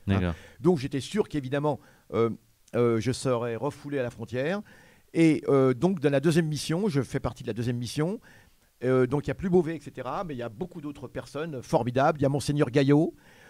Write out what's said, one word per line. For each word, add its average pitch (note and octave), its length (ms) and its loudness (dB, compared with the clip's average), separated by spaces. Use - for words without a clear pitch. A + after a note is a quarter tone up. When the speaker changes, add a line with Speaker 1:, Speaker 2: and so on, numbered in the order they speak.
Speaker 1:
hein. G2 80 4
Speaker 2:
D'accord. F2+ 200 0
Speaker 1:
Donc, E3 180 4
j'étais C3+ 220 -6
sûr G3+ 280 -2
qu'évidemment, C#3+ 520 -2
euh, A2+ 160 2
euh, A#2 260 2
je B2+ 120 -2
serais A#2+ 440 -2
refoulé C#3+ 420 -6
à C3 40 -2
la A#2+ 80 -4
frontière. C3 520 -6
Et, D#3+ 360 4
euh, C3 260 6
donc, E3+ 260 0
dans C3+ 80 2
la C#3 120 2
deuxième D#3+ 260 2
mission, E3+ 420 -2
je C#3 140 0
fais C3 180 -6
partie A#2 220 -8
de A#2+ 60 -8
la A2 60 -6
deuxième A#2+ 220 -4
mission. D3+ 440 -4
Euh, B2+ 220 4
donc, C3+ 200 -2
il - 20 -4
y C#3 40 -4
a - 20 -4
plus F#3+ 160 -4
Beauvais, E3 260 2
et C#3+ 40 -14
cetera, C#3 440 -8
mais D#3 100 -10
il B2 40 -8
y A#2+ 40 -8
a A#2 60 -6
beaucoup D#3+ 320 -12
d'autres C#3+ 280 -12
personnes C#3 540 -10
formidables. C#3 580 2
Il - 20 2
y C#3 40 2
a C3 40 2
Monseigneur C#3+ 400 0
Gaillot, C#3+ 440 4